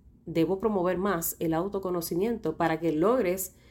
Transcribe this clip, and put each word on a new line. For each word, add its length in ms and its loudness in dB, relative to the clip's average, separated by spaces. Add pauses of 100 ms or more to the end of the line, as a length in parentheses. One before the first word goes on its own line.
(340)
debo 260 2
promover 380 2
más 420 0
el 140 0
autoconocimiento 1000 -2
para 240 0
que 120 0
logres 640 0 (160)